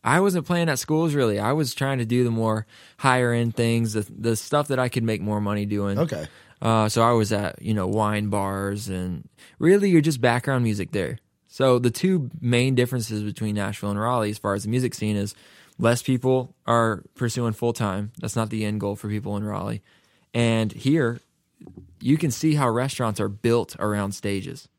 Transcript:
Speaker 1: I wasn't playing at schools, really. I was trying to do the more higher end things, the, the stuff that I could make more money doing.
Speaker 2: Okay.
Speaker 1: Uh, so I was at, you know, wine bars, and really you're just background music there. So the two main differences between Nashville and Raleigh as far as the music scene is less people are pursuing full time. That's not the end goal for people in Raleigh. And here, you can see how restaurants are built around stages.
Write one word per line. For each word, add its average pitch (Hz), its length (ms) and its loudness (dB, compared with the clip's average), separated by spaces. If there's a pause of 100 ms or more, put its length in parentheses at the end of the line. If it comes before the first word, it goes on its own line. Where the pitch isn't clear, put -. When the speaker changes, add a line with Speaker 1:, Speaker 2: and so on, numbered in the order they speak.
Speaker 1:
I 147 180 4
wasn't 180 260 0
playing 170 240 0
at 131 80 0
schools, 156 360 0
really. 113 240 2
I 107 140 0
was 147 220 -2
trying 135 240 -2
to 117 80 -2
do 123 180 2
the 120 60 2
more 110 360 0 (300)
higher 127 380 4
end 117 220 0
things, 117 360 2
the, 104 140 -2 (100)
the 113 200 0
stuff 147 320 0
that 131 100 -2
I 127 100 0
could 120 160 -2
make 110 160 0
more 104 200 -2
money 104 260 -2
doing. 101 320 -2
Speaker 2:
Okay. 110 280 -2 (360)
Speaker 1:
Uh, 110 260 2
so 113 140 2
I 120 100 6
was 107 180 2
at, 101 300 -2
you 110 140 -2
know, 95 120 -2
wine 104 420 0
bars, 98 600 -4
and 90 400 -6 (300)
really 196 320 4
you're 165 100 8
just 143 220 0
background 123 420 2
music 104 280 -2
there. 92 260 -4 (300)
So 127 300 4
the 120 120 2
two 175 400 0 (100)
main 123 340 2
differences 117 480 0
between 104 340 -4
Nashville 101 340 -4
and 101 100 -2
Raleigh 113 300 0
as 107 80 -8
far 101 160 -2
as 101 80 -4
the 104 80 -6
music 127 240 0
scene 107 220 -2
is 101 180 -4 (440)
less 117 240 2
people 127 520 0 (120)
are 113 360 2 (140)
pursuing 117 360 -2
full 120 220 -2
time. 104 440 -4
That's 113 180 -8
not 110 120 0
the 107 160 -4
end 104 160 -2
goal 101 160 -4
for 107 140 -10
people 104 260 -4
in 104 80 -4
Raleigh. 104 380 -6 (520)
And 113 360 2
here, 123 500 0 (800)
you 135 180 2
can 156 120 0
see 156 240 0
how 139 140 4
restaurants 117 500 -2
are 101 120 0
built 117 480 0
around 104 340 -2
stages. 95 560 -6 (100)